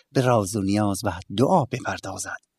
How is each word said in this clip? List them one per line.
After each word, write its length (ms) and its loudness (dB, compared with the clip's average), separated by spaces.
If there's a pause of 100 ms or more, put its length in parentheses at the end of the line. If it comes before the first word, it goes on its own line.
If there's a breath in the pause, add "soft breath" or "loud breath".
(120 soft breath)
به 80 2
راز 360 2
و 60 0
نیاز 420 0
و 80 -2 (240)
دعا 280 4
بپردازد. 720 -8 (220)